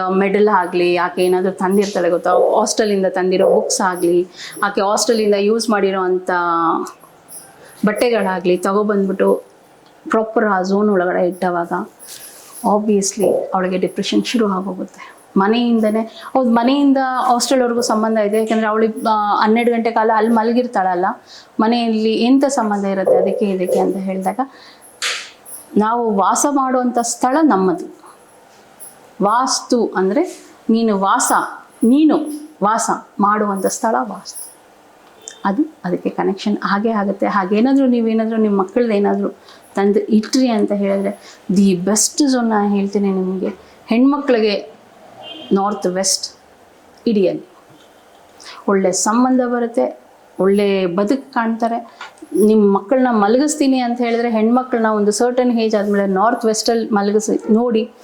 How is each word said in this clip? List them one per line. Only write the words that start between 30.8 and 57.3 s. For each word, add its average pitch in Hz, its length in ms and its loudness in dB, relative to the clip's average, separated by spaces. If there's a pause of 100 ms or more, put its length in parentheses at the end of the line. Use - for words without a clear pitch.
ವಾಸ, 220 320 2 (520)
ನೀನು 269 360 6 (440)
ವಾಸ 220 260 0 (300)
ಮಾಡುವಂಥ 202 460 0
ಸ್ಥಳ 226 340 -2
ವಾಸ್ತು. 196 520 -10 (920)
ಅದು 202 180 0 (220)
ಅದಕ್ಕೆ 180 240 -4
ಕನೆಕ್ಷನ್ 190 540 -2
ಆಗೇ 208 280 -2
ಆಗುತ್ತೆ. 202 360 -2
ಹಾಗೇನಾದ್ರೂ 208 580 2
ನೀವೇನಾದ್ರೂ 226 520 0
ನಿಮ್ಮ 208 240 2
ಮಕ್ಕಳದ್ದು 226 320 -2
ಏನಾದ್ರೂ 202 360 0 (460)
ತಂದು 202 240 2
ಇಟ್ರಿ 233 480 0
ಅಂತ 208 240 0
ಹೇಳಿದ್ರೆ 196 720 -4 (160)
ದಿ 196 180 4
ಬೆಸ್ಟ್ 208 540 0
ಝೋನ್ 240 200 0
ನಾನು 202 260 0
ಹೇಳ್ತೀನಿ 196 360 -2
ನಿಮಗೆ, 190 360 -4 (400)
ಹೆಣ್ಮಕ್ಳಿಗೆ 240 920 0 (720)
ನಾರ್ತ್ 202 340 0
ವೆಸ್ಟ್ - 500 -4 (680)
ಇಡಿಯಲ್ಲಿ 190 380 0 (1200)
ಒಳ್ಳೆ 196 240 2
ಸಂಬಂಧ 247 500 0
ಬರುತ್ತೆ, 240 580 -2 (400)
ಒಳ್ಳೆ 196 460 0
ಬದುಕು 202 480 -2
ಕಾಣ್ತಾರೆ. 226 640 -4 (480)
ನಿಮ್ಮ 208 320 6
ಮಕ್ಕಳನ್ನ 254 340 0
ಮಲಗಿಸ್ತೀನಿ 262 680 2
ಅಂತ 240 220 -2
ಹೇಳಿದ್ರೆ 233 280 0
ಹೆಣ್ಮಕ್ಳನ್ನ 226 560 0
ಒಂದು 208 260 0
ಸರ್ಟನ್ 247 480 0
ಏಜ್ 220 160 0
ಆದಮೇಲೆ 202 320 0
ನಾರ್ತ್ 220 380 0
ವೆಸ್ಟಲ್ಲಿ 220 440 0
ಮಲಗಿಸಿ 208 640 0